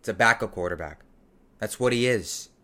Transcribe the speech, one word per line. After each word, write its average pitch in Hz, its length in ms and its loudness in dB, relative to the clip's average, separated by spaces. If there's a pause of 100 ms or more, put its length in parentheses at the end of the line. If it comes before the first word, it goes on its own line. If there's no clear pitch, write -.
It's - 80 -10
a 107 60 -2
backup 117 380 2
quarterback. 85 520 -6 (540)
That's - 220 -6
what 123 120 4
he 120 140 2
is. - 440 -2 (140)